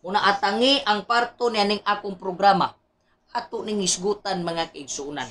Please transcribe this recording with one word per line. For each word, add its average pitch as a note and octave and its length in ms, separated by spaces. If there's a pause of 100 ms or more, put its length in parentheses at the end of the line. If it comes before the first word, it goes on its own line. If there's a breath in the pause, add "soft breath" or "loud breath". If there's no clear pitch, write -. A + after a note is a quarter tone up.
Muna F#3 260
atangi A3+ 560
ang G#3 220
parto A#3+ 420
ni A3 80
aning G3+ 240
akong G#3 320
programa. F#3 640 (600)
Ato A3+ 260
ning G#3 220
isgutan, F#3+ 580
mga E3 300
kaigsuonan. C#3 580